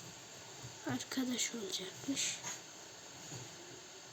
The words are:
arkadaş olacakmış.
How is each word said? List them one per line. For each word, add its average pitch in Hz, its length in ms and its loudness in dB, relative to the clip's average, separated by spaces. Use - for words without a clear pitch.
arkadaş 247 640 4
olacakmış. 190 840 4